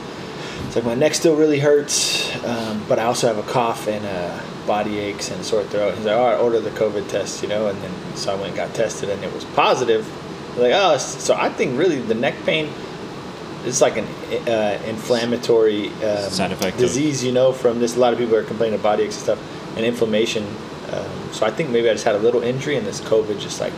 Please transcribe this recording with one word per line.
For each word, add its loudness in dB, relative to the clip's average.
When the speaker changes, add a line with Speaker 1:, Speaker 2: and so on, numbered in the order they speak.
Speaker 1:
It's -4
like, 0
"My 0
neck 4
still 4
really 6
hurts, 2
um, -4
but 4
I 0
also 2
have 2
a -2
cough 0
and, -4
uh, -4
body 0
aches -4
and -6
sore 0
throat." 0
He's -2
like, 4
"All 4
right, 4
order 4
the -2
covid 0
test," -4
you -2
know, 0
and -2
then -6
so -4
I 0
went -4
and -8
got -4
tested, -2
and -4
it -6
was -8
positive. 4
I -8
was 4
like, 4
"Oh," 6
s-, -4
so 4
I 0
think -2
really 4
the 0
neck 0
pain, 0
it's 0
like 4
an, -2
uh, 2
inflammatory, 2
um, 0
Speaker 2:
Side -2
effect -2
of 0
Speaker 1:
disease, 0
you 0
know, 4
from 2
this. 0
A -4
lot 6
of 0
people 2
are 4
complaining 0
of -4
body 2
aches -4
and -10
stuff, 0
and 0
inflammation 0
um, -6
so -2
I 2
think -2
maybe 4
I 6
just -2
had 4
a 4
little 4
injury, 0
and -2
this -6
covid 0
just, -6
like, -4